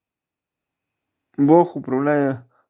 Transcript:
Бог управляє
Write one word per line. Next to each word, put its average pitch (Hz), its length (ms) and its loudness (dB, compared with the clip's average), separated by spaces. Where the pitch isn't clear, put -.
Бог 160 400 2
управляє 135 600 -2